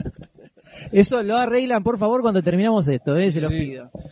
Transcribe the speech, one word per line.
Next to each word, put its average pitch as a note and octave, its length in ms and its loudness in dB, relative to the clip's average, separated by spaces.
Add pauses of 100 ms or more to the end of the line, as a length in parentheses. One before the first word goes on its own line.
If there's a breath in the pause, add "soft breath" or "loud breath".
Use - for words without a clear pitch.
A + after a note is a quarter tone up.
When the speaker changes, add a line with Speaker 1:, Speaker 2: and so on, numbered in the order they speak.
(920 loud breath)
Speaker 1:
Eso A3 320 4
lo G#3+ 140 0
arreglan, B3 460 0
por A#3 140 0
favor, A3 240 0
cuando G3+ 200 2
terminamos F#3 460 2
esto, C#3 300 0
¿eh? F#3+ 140 2
Se D#3 100 -2
los D#3 100 0
Speaker 2:
Sí. D#3+ 80 -2
Speaker 1:
pido. C3 300 -8 (220)